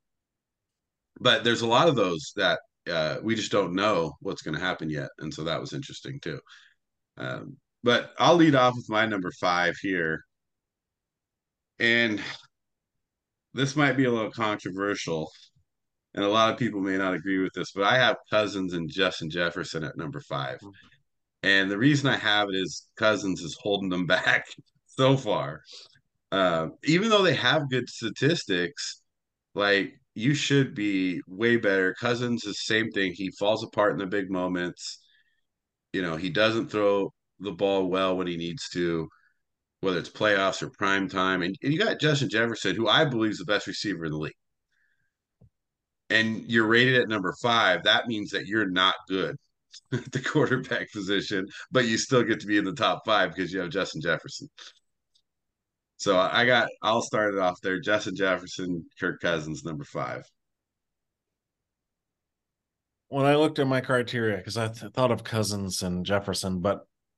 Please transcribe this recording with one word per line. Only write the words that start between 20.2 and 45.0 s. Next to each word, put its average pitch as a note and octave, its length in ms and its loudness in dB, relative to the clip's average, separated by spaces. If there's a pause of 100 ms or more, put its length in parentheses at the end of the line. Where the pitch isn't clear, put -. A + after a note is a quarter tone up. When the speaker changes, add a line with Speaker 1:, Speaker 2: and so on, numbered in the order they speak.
Speaker 1:
five. C2 400 -6
Speaker 2:
Mm. G2+ 120 -18 (720)
Speaker 1:
And G2 260 4
the G2+ 80 -2
reason C3+ 300 4
I A2+ 80 2
have G#2 320 0
it F#2+ 80 -4
is F#2 400 -4
Cousins G2 460 2
is D#2+ 200 -10
holding G2+ 260 0
them F2+ 180 -2
<laughs> F2+ 80 4
back B2 320 2 (400)
so C3+ 300 4
far. D#2 460 -4 (680)
Uh, E2+ 360 2 (160)
even F3+ 260 4
though G3+ 120 6
they E3+ 120 4
have C3+ 360 2
good B2+ 180 -2
statistics, G2+ 1120 -2 (540)
like, G2 400 2 (200)
you A#2+ 200 0
should C#3 400 2
be F#2+ 540 0
way A2+ 280 2
better. F#2+ 380 2
Cousins A#2+ 500 -2
is G2+ 120 -8
the - 180 -2
same A2 160 0
thing. F#2+ 220 -2
He F#2 260 -8
falls G#2 240 0
apart G#2 300 0
in D2 60 -6
the G2 80 -4
big G2 240 -4
moments. F2+ 680 -6 (920)
You F#2+ 100 -2
know, D#2+ 140 -4
he F2+ 120 -4
doesn't G#2+ 420 2
throw G2+ 420 2 (260)
the F#2+ 140 -8
ball F#2+ 360 0
well F#2 280 0
when F#2 100 -2
he F2+ 100 -4
needs E2+ 340 -8
to, E2+ 380 -2 (720)
whether F#2 180 0
it's - 120 -6
playoffs G2 500 0
or D2 160 -6
prime G2 320 0
time. F#2 340 0
And, F#2 200 -2
and C#3 100 0
you D#3+ 60 0
got G#3+ 220 -2
Justin C#3+ 280 2
Jefferson, A2+ 460 0
who G#2 140 0
I C#3 160 4
believe A2+ 260 0
is F#2 80 -6
the F#2 60 -10
best G2+ 240 -2
receiver F2+ 380 -6
in D2+ 40 -4
the D2+ 80 -4
league. D2+ 140 -6 (1800)